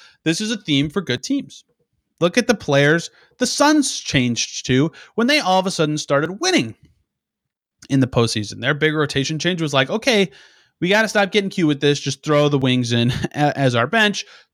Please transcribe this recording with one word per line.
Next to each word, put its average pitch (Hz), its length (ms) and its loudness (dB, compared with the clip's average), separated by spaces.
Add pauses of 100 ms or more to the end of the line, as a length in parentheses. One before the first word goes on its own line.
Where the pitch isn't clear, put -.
(240)
this 165 160 0
is 214 100 -4
a 240 60 -4
theme 147 320 0
for 196 140 -4
good 120 200 -4
teams. - 420 -6 (560)
Look 175 180 2
at 240 80 0
the 233 80 2
players 151 560 2 (280)
the 254 80 -2
Suns 294 520 2
changed - 680 -2
to 139 240 2 (240)
when 233 120 0
they 285 140 2
all 185 200 2
of 185 60 0
a 190 40 -4
sudden 151 280 -2
started 160 420 -2
winning 302 340 0 (1160)
in 135 100 4
the 127 60 4
postseason. 110 540 -2
Their 131 120 0
big 151 220 0
rotation 147 440 -4
change 175 220 -2
was 147 140 -4
like, 135 160 2
"Okay, 214 400 0 (500)
we 170 80 -2
gotta 208 200 2
stop 202 220 0
getting 202 200 0
cute 170 180 0
with 143 120 0
this. 143 200 2
Just - 240 -6
throw 147 240 2
the 143 100 0
wings 127 340 0
in 120 180 2
<laughs> - 240 -4
a-, 147 240 0
as 131 160 2
our 120 120 2
bench." 208 380 0 (300)